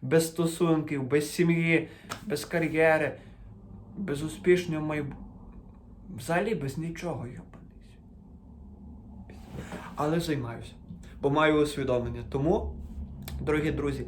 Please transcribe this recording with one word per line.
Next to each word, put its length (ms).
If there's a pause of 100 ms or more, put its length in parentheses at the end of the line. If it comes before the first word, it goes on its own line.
Без 260
стосунків, 760
без 300
сім'ї, 540 (380)
без 200
кар'єри, 720 (800)
без 260
успішного 640
майбу-, 300 (1000)
взагалі 380
без 220
нічого, 500
йобаний. 240 (2500)
Але 240
займаюся, 520 (500)
бо 80
маю 260
усвідомлення. 760
Тому, 460 (640)
дорогі 300
друзі, 360